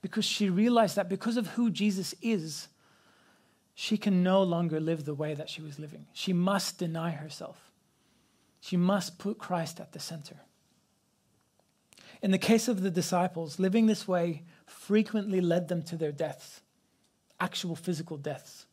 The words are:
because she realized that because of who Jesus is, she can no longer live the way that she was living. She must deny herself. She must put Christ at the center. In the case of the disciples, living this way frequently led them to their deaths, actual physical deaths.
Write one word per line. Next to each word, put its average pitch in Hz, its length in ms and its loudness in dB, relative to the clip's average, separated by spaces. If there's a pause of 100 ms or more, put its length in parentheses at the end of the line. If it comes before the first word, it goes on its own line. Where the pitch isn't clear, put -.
because 208 240 -2
she 208 240 2
realized 220 480 4
that 190 100 0
because 214 300 -2
of 214 120 -2
who 233 200 0
Jesus 190 520 0
is, 160 460 -4 (1040)
she - 240 -2
can 196 240 2
no 190 220 6
longer 170 380 0
live 156 240 -2
the 151 80 -4
way 151 200 -4
that 147 160 -8
she - 120 -12
was 147 180 -14
living. 151 320 -14
She - 220 -2
must 190 440 2
deny 165 340 -4
herself. 147 600 -12 (880)
She - 160 -4
must 180 420 2
put 202 200 -6
Christ 165 420 -6
at - 140 -16
the 147 60 -14
center. - 420 -14 (1800)
In 196 100 2
the 190 60 4
case 226 300 4
of 208 140 0
the 190 100 0
disciples, 170 680 -2
living 190 260 4
this 220 220 2
way 170 360 0 (220)
frequently 208 760 0
led 175 300 2
them 170 140 -2
to - 120 -8
their 160 160 -2
deaths, 147 500 -8 (800)
actual 175 380 -4
physical 165 400 -6
deaths. - 560 -10